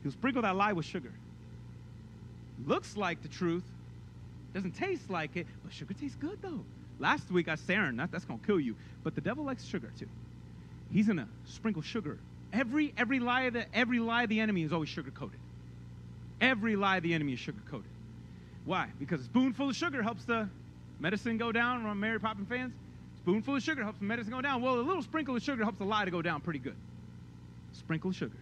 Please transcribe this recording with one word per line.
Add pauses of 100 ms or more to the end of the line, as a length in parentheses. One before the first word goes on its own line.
He'll
sprinkle
that
lie
with
sugar. (1500)
Looks
like
the
truth. (880)
Doesn't
taste
like
it, (160)
but
sugar
tastes
good,
though. (380)
Last
week,
I
said,
"Aaron,
that,
that's
gonna
kill
you." (280)
But
the
devil
likes
sugar,
too. (840)
He's
gonna (160)
sprinkle
sugar. (340)
Every,
every
lie
of
the,
every
lie
of
the
enemy
is
always
sugar-coated. (1040)
Every
lie
of
the
enemy
is
sugar-coated. (760)
Why? (100)
Because
a
spoonful
of
sugar
helps
the (500)
medicine
go
down.
Mary
Poppins
fans? (460)
Spoonful
of
sugar
helps
the
medicine
go
down.
Well,
a
little
sprinkle
of
sugar
helps
the
lie
to
go
down
pretty
good. (960)
Sprinkle
of
sugar.